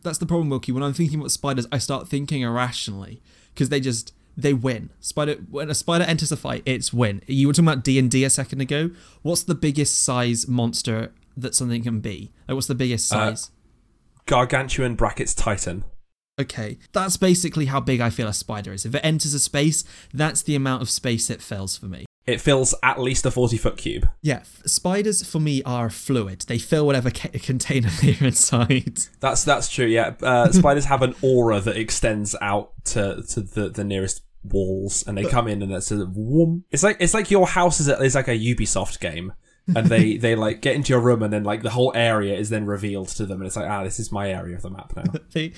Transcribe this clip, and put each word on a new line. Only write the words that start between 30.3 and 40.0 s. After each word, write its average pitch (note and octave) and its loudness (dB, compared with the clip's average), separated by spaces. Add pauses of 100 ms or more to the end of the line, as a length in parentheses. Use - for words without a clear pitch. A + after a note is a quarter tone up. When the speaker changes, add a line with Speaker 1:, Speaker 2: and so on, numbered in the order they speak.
Speaker 2:
<laughs> - -
spiders D3 6
have C3+ 2
an B2+ 2
aura A#2+ 4
that G2 -2
extends G#2+ -2
out G2+ -2 (140)
to, G2 -2
to A2+ -4
the, G2 -4
the G2+ -6
nearest G2 -4 (220)
walls, G2 -2
and G2+ -6
they G2+ -2
Speaker 1:
But - -2
Speaker 2:
come A#2 2
in G#2 -4
and G2 -4
it's F#2 -6
a G#2 -2
whoom. B2 0
It's - 0
like, G#3 4
it's F3 4
like G#3 0
your F#3+ 6
house F3 2
is, C#3+ 2
a, C3+ 4
is C3+ 4
like C3+ 0
a A#2 0
Ubisoft G#2+ 0
game, F2+ -6 (420)
and A2+ 4
they, A2 6